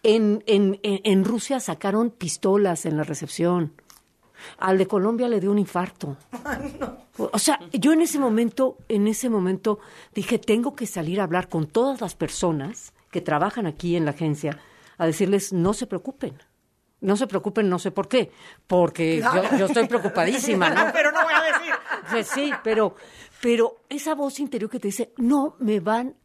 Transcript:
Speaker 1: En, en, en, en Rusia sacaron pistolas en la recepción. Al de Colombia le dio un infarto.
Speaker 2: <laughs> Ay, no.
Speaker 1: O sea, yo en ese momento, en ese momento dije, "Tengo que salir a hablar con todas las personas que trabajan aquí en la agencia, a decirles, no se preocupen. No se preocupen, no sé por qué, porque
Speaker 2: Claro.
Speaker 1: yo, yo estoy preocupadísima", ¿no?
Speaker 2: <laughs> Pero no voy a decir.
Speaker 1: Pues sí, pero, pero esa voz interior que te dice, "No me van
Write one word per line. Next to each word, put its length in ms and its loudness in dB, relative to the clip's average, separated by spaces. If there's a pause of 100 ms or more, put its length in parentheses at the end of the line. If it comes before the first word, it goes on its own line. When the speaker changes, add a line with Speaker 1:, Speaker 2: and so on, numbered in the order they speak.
Speaker 1:
En, 420 4
en, 380 4
en, 200 0
en 220 4
Rusia 340 -2
sacaron 520 -2
pistolas 760 0
en 120 0
la 60 0
recepción. 720 -2 (840)
Al 180 2
de 80 4
Colombia 440 0
le 100 2
dio 120 0
un 80 4
infarto. 580 -4 (140)
Speaker 2:
<laughs> 120 -14
Ay, 360 -8
no. 180 -8 (200)
Speaker 1:
O 220 -2
sea, 200 2 (120)
yo 220 4
en 80 4
ese 180 0
momento, 580 2 (120)
en 180 2
ese 220 -2
momento 500 0 (340)
dije, 240 -2
"Tengo 380 0
que 100 -6
salir 360 -4
a 20 0
hablar 260 0
con 160 -2
todas 360 0
las 120 -6
personas 800 -4 (160)
que 120 -6
trabajan 440 -2
aquí 300 -2
en 100 0
la 60 0
agencia, 480 -4 (380)
a 100 0
decirles, 460 0
no 200 2
se 140 -6
preocupen. 500 -10 (640)
No 140 2
se 120 -2
preocupen, 420 -2
no 100 0
sé 120 -4
por 180 -4
qué, 200 2 (380)
porque 540 2
Speaker 2:
Claro. 300 2
Speaker 1:
yo, 80 2
yo 80 4
estoy 200 2
preocupadísima", 840 0
¿no? 200 2
Speaker 2:
<laughs> 40 -4
Pero 200 2
no 100 2
voy 100 0
a 100 4
decir. 300 -2 (380)
Speaker 1:
Pues 160 -2
sí, 240 -2 (100)
pero, 320 0 (480)
pero 360 2 (100)
esa 280 -4
voz 260 -4
interior 280 -6
que 100 -8
te 100 -4
dice, 260 -6
"No 440 0
me 200 0
van 460 -2